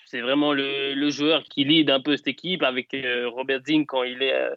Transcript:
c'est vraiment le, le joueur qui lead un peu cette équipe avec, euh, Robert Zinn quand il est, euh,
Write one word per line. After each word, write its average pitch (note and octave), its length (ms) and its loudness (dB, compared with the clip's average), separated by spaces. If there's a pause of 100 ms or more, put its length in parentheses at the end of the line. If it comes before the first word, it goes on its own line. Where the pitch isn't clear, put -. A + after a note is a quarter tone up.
c'est B2+ 120 -8
vraiment C#3+ 320 0
le, C#3 420 -2
le C#3+ 160 0
joueur C#3+ 340 0
qui - 200 -2
lead D3+ 260 6
un C3+ 120 4
peu C#3+ 160 2
cette - 100 -8
équipe D#3+ 360 -4
avec, B2+ 300 -2
euh, B2 360 -2
Robert C3 360 -4
Zinn D3+ 200 2
quand C3 180 -2
il B2+ 180 -6
est, C3 120 2
euh, B2+ 240 0